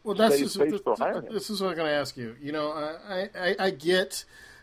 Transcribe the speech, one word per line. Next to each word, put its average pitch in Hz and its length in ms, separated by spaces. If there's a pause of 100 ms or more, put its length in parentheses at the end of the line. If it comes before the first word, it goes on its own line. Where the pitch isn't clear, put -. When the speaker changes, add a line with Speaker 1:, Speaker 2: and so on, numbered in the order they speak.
Speaker 1:
Well, 202 100
that's 214 220
Speaker 2:
Save 143 80
Speaker 1:
just, 202 140
Speaker 2:
face 147 140
Speaker 1:
this, - 80
Speaker 2:
for 113 160
hiring 143 300
him. - 80
Speaker 1:
this 196 160
is 196 100
what 190 100
I'm 160 60
gonna 160 140
ask 143 260
you. 117 240
You 147 120
know, 151 200
I, 156 240 (120)
I, 196 300
I, 185 180 (100)
I 196 40
get, 180 540 (380)